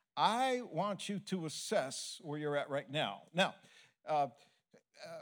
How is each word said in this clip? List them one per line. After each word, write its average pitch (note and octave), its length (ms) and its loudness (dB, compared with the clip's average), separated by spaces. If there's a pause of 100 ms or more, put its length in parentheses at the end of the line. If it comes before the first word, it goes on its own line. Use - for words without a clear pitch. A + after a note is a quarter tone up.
(160)
I B3 460 4 (100)
want F#3+ 360 -2
you G3+ 120 -2
to F3 260 -2
assess - 760 -2
where D3+ 140 -4
you're D3 200 0
at C#3+ 120 0
right C#3 220 -2
now. C3 320 0 (100)
Now, E3+ 220 2 (540)
uh, D#3 40 0
uh, C#3+ 160 4 (920)